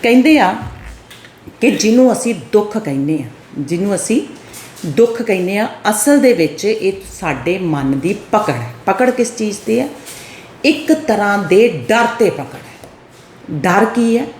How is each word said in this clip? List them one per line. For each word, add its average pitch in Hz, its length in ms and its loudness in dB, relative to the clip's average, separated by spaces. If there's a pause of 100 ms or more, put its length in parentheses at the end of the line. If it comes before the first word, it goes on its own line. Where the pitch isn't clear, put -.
ਕਹਿੰਦੇ 233 360 6
ਆ 196 160 2 (1040)
ਕਿ 226 100 4
ਜਿਹਨੂੰ 226 420 4
ਅਸੀਂ 233 220 -2 (180)
ਦੁੱਖ 214 240 0
ਕਹਿੰਦੇ 147 460 -2
ਆ, - 20 -8 (340)
ਜਿਹਨੂੰ 175 360 -2
ਅਸੀਂ 220 260 0 (640)
ਦੁੱਖ 226 360 2
ਕਹਿੰਦੇ 190 360 -2
ਆ, 220 100 0 (220)
ਅਸਲ 285 300 4
ਦੇ 254 140 6
ਵਿੱਚ 165 320 0
ਇਹ 208 260 0 (280)
ਸਾਡੇ 170 380 -4
ਮਨ 139 420 -2
ਦੀ 165 160 -2 (160)
ਪਕੜ 208 220 0
ਹੈ। - 200 -6 (120)
ਪਕੜ 247 240 2
ਕਿਸ 247 260 -2
ਚੀਜ਼ 208 220 -4
'ਤੇ 226 240 -2
ਹੈ? 285 80 -4 (760)
ਇੱਕ 302 280 2
ਤਰ੍ਹਾਂ 208 440 0
ਦੇ 180 520 2
ਡਰ 233 160 4
'ਤੇ 226 240 0
ਪਕੜ 139 260 -10
ਹੈ। - 340 -20 (600)
ਡਰ 180 340 2
ਕੀ 233 320 0
ਹੈ? 247 80 -2 (140)